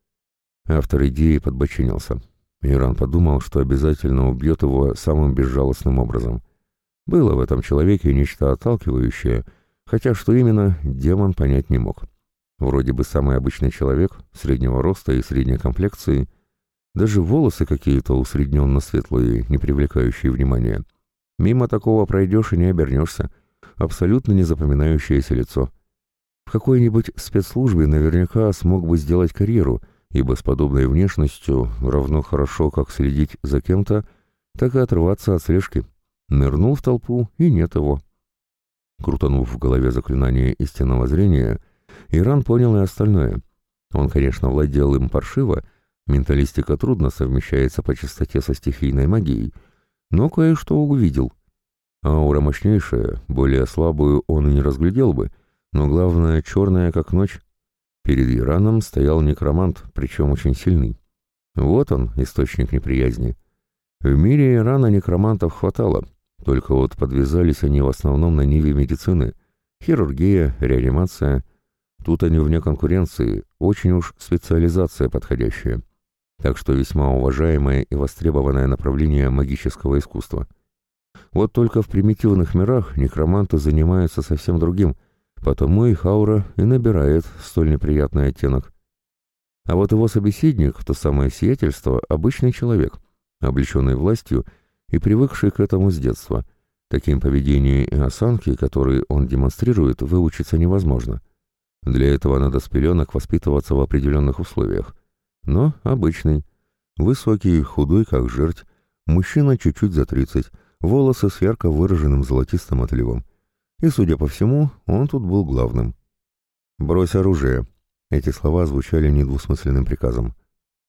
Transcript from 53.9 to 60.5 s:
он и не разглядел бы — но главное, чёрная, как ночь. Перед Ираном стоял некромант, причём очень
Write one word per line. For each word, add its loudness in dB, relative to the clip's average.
он 0
и 4
не 2
разглядел 0
бы — -4
но 0
главное, 2
чёрная, 0
как -4
ночь. -2
Перед 2
Ираном 2
стоял 0
некромант, 0
причём -2
очень -2